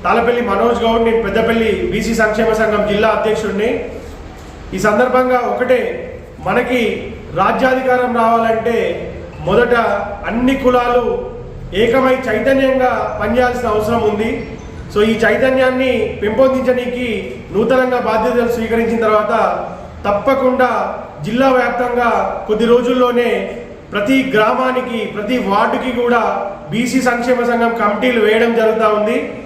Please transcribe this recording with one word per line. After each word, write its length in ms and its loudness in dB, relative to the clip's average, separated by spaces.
తాళపల్లి 460 2
మనోజ్ 340 2
గౌడ్, 240 2
నేను 180 2
పెద్దపల్లి 460 2
బీసీ 300 -2
సంక్షేమ 400 2
సంఘం 300 0
జిల్లా 260 2
అధ్యక్షుడిని. 520 -2
ఈ 120 -4
సందర్భంగా 520 2
ఒకటే, 300 2
మనకి 340 0
రాజ్యాధికారం 680 2
రావాలంటే 560 2
మొదట 260 4
అన్ని 340 0
కులాలు 420 2
ఏకమై 320 4
చైతన్యంగా 640 2
పనిచేయాల్సిన 540 0
అవసరం 340 0
ఉంది. 220 -2
So, 80 2
ఈ 20 2
చైతన్యాన్ని 680 2
పెంపొందించడానికి 840 0
నూతనంగా 540 2
బాధ్యతలు 480 0
స్వీకరించిన 500 0
తర్వాత 280 2
తప్పకుండా 600 2
జిల్లా 320 2
వ్యాప్తంగా 520 0
కొద్ది 240 0
రోజుల్లోనే 580 2
ప్రతి 240 2
గ్రామానికి, 680 0
ప్రతి 220 -2
వార్డుకి 500 0
కూడా 220 2
బీసీ 300 0
సంక్షేమ 380 0
సంఘం 200 2
కమిటీలు 440 2
వేయడం 340 4
జరుగుతూ 380 2
ఉంది. 200 0